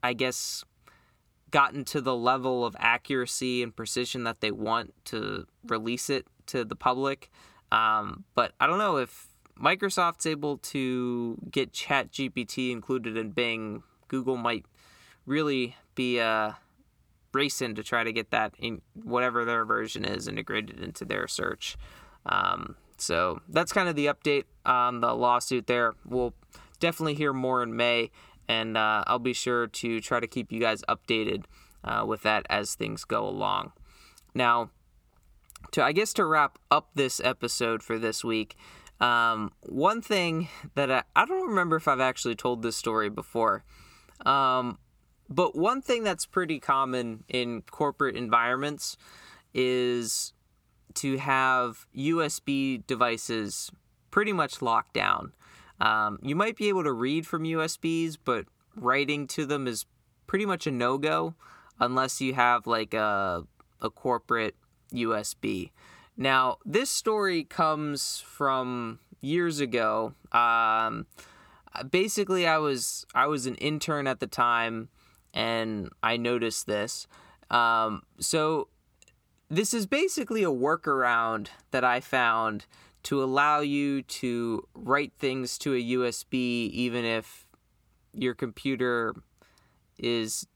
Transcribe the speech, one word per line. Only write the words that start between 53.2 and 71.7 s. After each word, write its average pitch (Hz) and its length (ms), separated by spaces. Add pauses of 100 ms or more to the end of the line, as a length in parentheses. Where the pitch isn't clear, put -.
pretty 208 240
much 156 260
locked 117 340
down. - 400 (460)
Um, 107 440
you 139 120
might 220 220
be 208 100
able 190 160
to 147 80
read 135 360
from 160 180
U 160 160
S 160 160
Bs, 165 480
but 117 200 (300)
writing 139 520
to 151 180
them 135 220
is 113 180 (400)
pretty 202 220
much 180 180
a 156 60
no-go 143 640 (440)
unless 127 400
you 131 140
have, 123 320
like, 113 300
a, 98 480 (380)
a 110 100
corporate 117 640 (380)
U 113 220
S 107 200
B. 95 360 (460)
Now, 131 480
this 214 240
story 196 540
comes 151 840
from 123 720 (240)
years 160 380
ago. 113 560 (160)
Um, 113 760 (800)